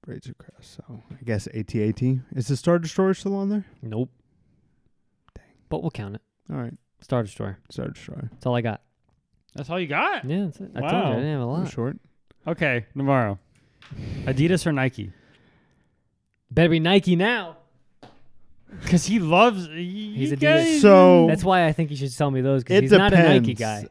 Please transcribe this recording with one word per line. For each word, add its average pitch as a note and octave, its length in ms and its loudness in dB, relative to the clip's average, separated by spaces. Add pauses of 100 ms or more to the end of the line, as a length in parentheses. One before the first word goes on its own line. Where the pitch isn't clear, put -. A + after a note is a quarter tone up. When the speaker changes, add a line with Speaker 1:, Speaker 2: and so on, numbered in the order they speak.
Speaker 1:
Razor - 300 -16
Crest, - 420 -20
so - 340 -20
I - 120 -18
guess A2 300 -4
A A2 100 -8
T A2 180 -4
A G#2+ 120 0
T. B2+ 280 -2 (120)
Is B2 140 -6
the C#3 100 -2
Star E3+ 220 0
Destroyer F#3+ 340 -2
still G3 220 -6
on G3 140 -4
there? G#3 160 -4 (160)
Speaker 2:
Nope. A#2 280 -8 (1300)
Speaker 1:
Dang. - 100 -20 (240)
Speaker 2:
But D#3+ 120 -8
we'll E3+ 100 -6
count G2+ 240 -12
it. - 60 -16 (280)
Speaker 1:
All D#3 80 -10
right. A#2+ 160 -10 (280)
Speaker 2:
Star B2 200 -4
Destroyer. G2+ 380 -10 (100)
Speaker 1:
Star C#3+ 200 -10
Destroyer. - 420 -14
Speaker 2:
That's - 140 -14
all B2 100 0
I A#2+ 60 0
got. A2+ 200 -6 (720)
Speaker 3:
That's C3+ 160 -12
all F3 100 -4
you F3 80 -6
got? A#3+ 380 -4
Speaker 2:
Yeah, F3+ 200 -4
that's D3+ 160 -10
it. - 140 -18
I - 40 -10
told C#3+ 120 -4
you A#3 60 0
I A#3+ 60 0
Speaker 3:
Wow. D3 120 0
Speaker 2:
didn't C#3+ 160 -2
have C#3+ 100 -4
a - 20 -4
Speaker 1:
I'm A#2+ 60 -6 (140)
Speaker 2:
lot. F3 80 -8
Speaker 1:
short. B2+ 260 -6 (500)
Speaker 3:
Okay, C#3 380 -2 (100)
Navarro. C3 440 0 (840)
Adidas D3+ 420 0
or E3 60 0
Nike? C3 400 -4 (1400)
Speaker 2:
Better D#3+ 200 2
be D#3+ 100 2
Nike F3+ 380 2
now. G3 400 -4 (1300)
Speaker 3:
'Cause F3 200 2
he A3 140 0
loves, F#3 480 2
y-, D3+ 80 -16
Speaker 2:
He's G3+ 560 -6
Speaker 3:
you C#3 60 -2
Speaker 2:
Adidas. - 20 -8
Speaker 3:
guys D#4 420 2
Speaker 1:
So F#3 460 10
Speaker 2:
That's D#3+ 160 0
why F#3 220 2
I D#3 80 2
think D#3 160 -4
you D3 80 -10
should C3 180 -8
tell C#3+ 160 0
me C3 100 -2
those, C3+ 220 0
'cause F#3 140 2
Speaker 1:
it - 60 4
Speaker 2:
he's C3 80 2
not G3 220 6
a F#3 40 6
Nike C3+ 360 4
Speaker 1:
depends. A2 60 -10
Speaker 2:
guy. G#2+ 320 -6